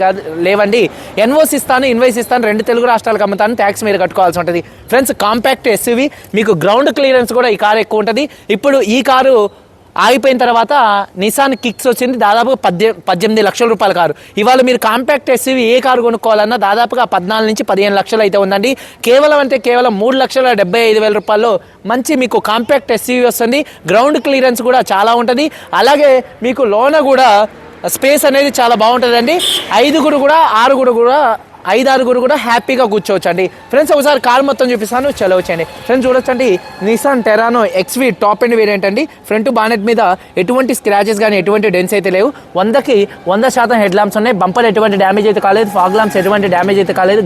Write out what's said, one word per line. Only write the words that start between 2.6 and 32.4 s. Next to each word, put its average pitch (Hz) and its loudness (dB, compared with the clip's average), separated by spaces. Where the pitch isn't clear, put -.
తెలుగు 240 0
రాష్ట్రాలకు 214 -2
అమ్ముతాను, 214 -2
ట్యాక్స్ 208 -2
మీరు 196 0
కట్టుకోవాల్సి 175 0
ఉంటుంది. 170 -4
ఫ్రెండ్స్, 269 0
కాంపాక్ట్ 240 -2
ఎస్యూవీ, 240 -2
మీకు 214 0
గ్రౌండ్ 254 2
క్లియరెన్స్ 254 0
కూడా 247 2
ఈ - -14
కారు 214 2
ఎక్కువ 214 -2
ఉంటుంది. 233 -2
ఇప్పుడు 269 0
ఈ 269 0
కారు 262 4
ఆగిపోయిన 254 2
తర్వాత 233 0
Nissan 269 0
Kicks - -6
వచ్చింది, 247 -2
దాదాపు 226 2
పద్దె-, 196 0
పద్దెనిమిది 214 0
లక్షల 233 0
రూపాయల 214 0
కారు. 160 0
ఇవాళ 254 4
మీరు 247 0
కాంపాక్ట్ 262 -2
ఎస్యూవీ 262 -2
ఏ - 4
కారు 254 2
కొనుక్కోవాలన్నా 220 0
దాదాపుగా 233 0
పద్నాలుగు 214 -2
నుంచి 220 -4
పదిహేను 202 0
లక్షలు 220 -2
అయితే 196 0
ఉందండి. 202 0
కేవలం 285 4
అంటే 262 -2
కేవలం 240 0
మూడు 262 0
లక్షల 262 0
డెబ్బై 196 0
ఐదు 214 2
వేల 208 0
రూపాయల్లో 214 0
మంచి 262 -2
మీకు 208 -2
కాంపాక్ట్ 240 -2
ఎస్యూవీ 247 -2
వస్తుంది. 240 -2
గ్రౌండ్ 262 2
క్లియరెన్స్ 262 0
కూడా 254 2
చాలా 214 2
ఉంటుంది. 254 0
అలాగే 277 4
మీకు 262 -2
లోన 285 2
కూడా 262 4
స్పేస్ 277 0
అనేది 277 0
చాలా 240 2
బాగుంటుందండి. 240 0
ఐదుగురు 294 2
కూడా, 311 4
ఆరుగురు 262 2
కూడా, 247 2
ఐదారుగురు 254 2
కూడా 277 2